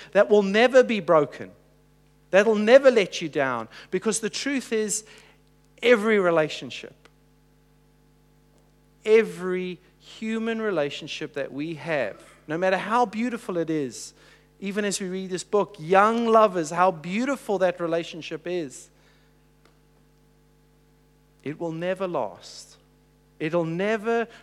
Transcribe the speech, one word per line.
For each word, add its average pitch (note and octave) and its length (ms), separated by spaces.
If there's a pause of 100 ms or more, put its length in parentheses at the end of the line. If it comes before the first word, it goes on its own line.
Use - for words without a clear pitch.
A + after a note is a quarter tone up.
(140)
that G3+ 160
will G#3 140
never A#3+ 400
be A3 180
broken, D3 500 (800)
that'll G#3+ 260
never B3 340
let G#3+ 320
you E3 60
down. C3 400 (220)
Because G3 300
the G#3 100
truth C4+ 420
is, G#3+ 320 (800)
every A3 360
relationship, D#3 760 (2000)
every F#3 760 (200)
human A3 640
relationship D#3 720
that C#3 180
we D#3 240
have, C#3 460 (260)
no D#3 100
matter F#3 200
how A3 280
beautiful A3 520
it D#3+ 120
is, C#3+ 440 (460)
even G3+ 260
as G3 140
we G3 80
read F#3+ 220
this F3+ 140
book, G3+ 360
young A3 480
lovers, G3+ 420
how F3 220
beautiful G3+ 680
that F3+ 220
relationship E3 640
is, E3+ 440 (2500)
it D3+ 160
will E3+ 120
never F#3 360
last. A#2 680 (640)
It'll D#3+ 260
never G#3+ 600 (160)